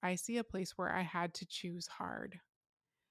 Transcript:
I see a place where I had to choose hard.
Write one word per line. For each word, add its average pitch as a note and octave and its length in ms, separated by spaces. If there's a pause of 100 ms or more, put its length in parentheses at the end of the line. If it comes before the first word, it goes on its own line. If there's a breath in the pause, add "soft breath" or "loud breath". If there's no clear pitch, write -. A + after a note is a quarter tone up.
I F#3 140
see A#3 220
a A#3 60
place F#3+ 320
where F3+ 160
I F#3 120
had F3 320
to - 100
choose F3 400
hard. - 540 (720)